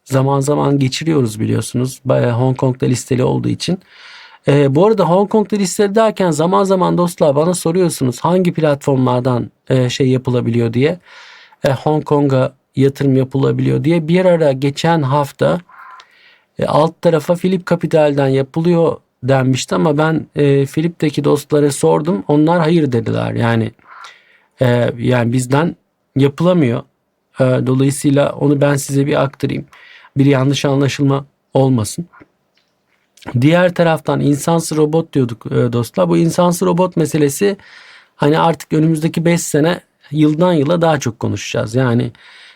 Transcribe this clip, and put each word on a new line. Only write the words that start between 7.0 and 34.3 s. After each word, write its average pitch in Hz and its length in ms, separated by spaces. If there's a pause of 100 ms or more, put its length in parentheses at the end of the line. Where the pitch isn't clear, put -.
bana 165 180
soruyorsunuz 165 680
hangi 180 320
platformlardan, 127 960 (180)
e, 127 200
şey 131 200
yapılabiliyor 120 640
diye. 151 260 (640)
E, 139 80
Hong 151 320
Kong'a 135 480 (240)
yatırım 135 400
yapılabiliyor 131 680
diye. 160 240
Bir 180 160
ara 165 280
geçen 143 500
hafta, 143 580 (960)
e, - 60
alt 151 380
tarafa 165 320
Philip 185 360
Capital'den 151 580
yapılıyor 165 680 (260)
denmişti 131 520
ama 165 240
ben, 156 280 (100)
e, 139 300
Philip'teki 160 580
dostlara 147 460
sordum. 160 580
Onlar 151 320
hayır 156 320
dediler. 113 400
Yani, 117 400 (920)
e, 120 360
yani 120 340
bizden 131 440 (400)
yapılamıyor. 143 640 (580)
E, 131 40
dolayısıyla 135 880
onu 143 280
ben 143 160
size 139 300
bir 147 160
aktarayım. 135 420 (520)
Bir 135 100
yanlış 139 380
anlaşılma 139 600 (300)
olmasın. 135 520 (1300)
Diğer 175 340
taraftan 156 460
insansı 151 560